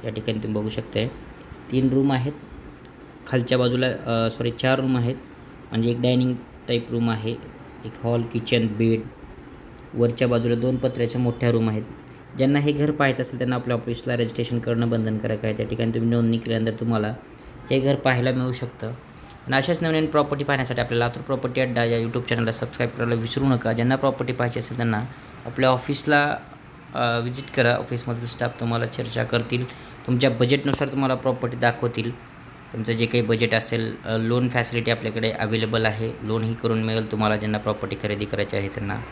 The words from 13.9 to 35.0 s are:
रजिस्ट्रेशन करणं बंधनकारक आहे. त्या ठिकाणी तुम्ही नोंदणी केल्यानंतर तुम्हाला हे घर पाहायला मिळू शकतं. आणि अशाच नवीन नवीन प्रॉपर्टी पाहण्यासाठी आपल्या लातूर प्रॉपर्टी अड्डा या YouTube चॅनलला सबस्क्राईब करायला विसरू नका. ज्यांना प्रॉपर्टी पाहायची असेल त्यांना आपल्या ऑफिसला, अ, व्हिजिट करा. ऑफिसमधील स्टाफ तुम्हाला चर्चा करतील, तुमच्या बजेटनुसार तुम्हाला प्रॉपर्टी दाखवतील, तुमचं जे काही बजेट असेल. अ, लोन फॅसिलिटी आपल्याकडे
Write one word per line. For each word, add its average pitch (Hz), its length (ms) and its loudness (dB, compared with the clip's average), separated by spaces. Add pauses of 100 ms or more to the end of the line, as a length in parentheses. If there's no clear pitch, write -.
रजिस्ट्रेशन 120 420 0
करणं 117 300 0
बंधनकारक 110 560 0
आहे. 107 120 0
त्या 110 100 -2
ठिकाणी 113 240 0
तुम्ही 117 200 2
नोंदणी 117 280 4
केल्यानंतर 113 420 -2
तुम्हाला 113 340 0 (560)
हे 135 100 4
घर 139 140 4
पाहायला 127 380 2
मिळू 127 200 0
शकतं. 117 400 -8 (540)
आणि 131 100 0
अशाच 165 260 2
नवीन 160 140 2
नवीन 156 140 2
प्रॉपर्टी 147 340 2
पाहण्यासाठी 131 360 0
आपल्या 117 180 0
लातूर 120 240 0
प्रॉपर्टी 131 380 -2
अड्डा 120 240 2
या 117 140 2
YouTube 117 240 -2
चॅनलला 113 300 0
सबस्क्राईब 117 380 -2
करायला 117 240 0
विसरू 117 300 0
नका. 120 280 4
ज्यांना 120 240 4
प्रॉपर्टी 131 360 0
पाहायची 120 260 0
असेल 117 180 -6
त्यांना 117 280 0 (420)
आपल्या 127 240 4
ऑफिसला, 147 680 2 (580)
अ, 120 240 2
व्हिजिट 127 380 -6
करा. 120 180 6
ऑफिसमधील 120 520 -4
स्टाफ 117 340 -4
तुम्हाला 117 260 0
चर्चा 117 380 -4
करतील, 117 460 0 (360)
तुमच्या 127 240 4
बजेटनुसार 135 580 2
तुम्हाला 135 260 0
प्रॉपर्टी 123 420 -2
दाखवतील, 120 580 0 (580)
तुमचं 113 200 -2
जे 117 140 2
काही 120 160 4
बजेट 113 320 2
असेल. 113 500 0
अ, 113 120 0
लोन 120 320 2
फॅसिलिटी 117 420 0
आपल्याकडे 113 400 0